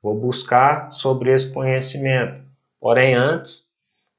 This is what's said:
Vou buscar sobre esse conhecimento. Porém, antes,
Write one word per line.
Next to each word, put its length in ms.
Vou 140
buscar 760
sobre 400
esse 200
conhecimento. 920
Porém, 360
antes, 500